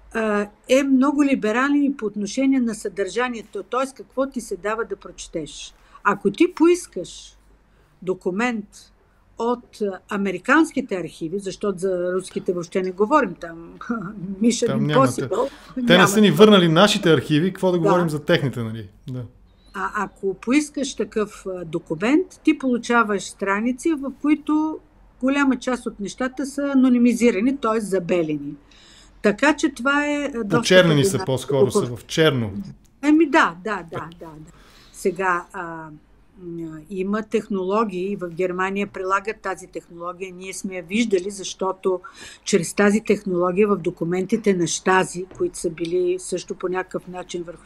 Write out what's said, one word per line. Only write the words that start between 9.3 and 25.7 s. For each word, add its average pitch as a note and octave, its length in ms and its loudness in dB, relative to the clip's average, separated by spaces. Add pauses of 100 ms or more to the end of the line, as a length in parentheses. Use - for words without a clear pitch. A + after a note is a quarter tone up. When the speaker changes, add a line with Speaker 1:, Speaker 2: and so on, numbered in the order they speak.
Speaker 1:
от, A#3+ 440 -4
а, G3 180 -4 (100)
американските A3 880 0
архиви, E3+ 420 -8
защото F#3+ 400 -6
за F3+ 340 -2
руските F#3 400 -4
въобще F3 280 -6
не F#3 100 -4
говорим, G#3+ 440 0
там E3+ 380 -16 (300)
<laughs> F#3+ 380 -10
Mission A#3 260 2
Speaker 2:
Там C#3 180 0
няма, D3+ 220 4
Speaker 1:
Impossible, A3 420 -4 (180)
Speaker 2:
те, - 80 -20
те B3+ 80 -8
не F3 120 6
Speaker 1:
няма. F#3+ 120 8
Speaker 2:
са G3+ 140 4
ни G3 100 8
върнали F#3+ 360 8
нашите F3 460 4
архиви, D3+ 360 2
какво F#3 220 -2
да F3+ 60 2
Speaker 1:
Да. E3 60 0
Speaker 2:
говорим F3 260 2
за D3+ 160 -6
техните, C#3 380 0
нали? A2 260 -10 (200)
Да. B2+ 140 -8 (500)
Speaker 1:
А G3 300 -4
ако G3 300 -4
поискаш C4+ 600 -2
такъв, G#3 520 -6
а, F3+ 180 -8
документ, E3+ 600 0 (180)
ти D#4 140 2
получаваш A#3 640 0
страници, A3 680 -4
в C#4 200 -4 (100)
които D4+ 580 0 (420)
голяма C4+ 380 2
част B3 260 -4